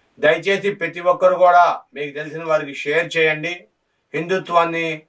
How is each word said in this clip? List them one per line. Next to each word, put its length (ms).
దయచేసి 520
ప్రతి 280
ఒక్కరు 360
కూడా 440
మీకు 180
తెలిసిన 300
వారికి 320
షేర్ 420
చేయండి. 480
హిందుత్వాన్ని, 960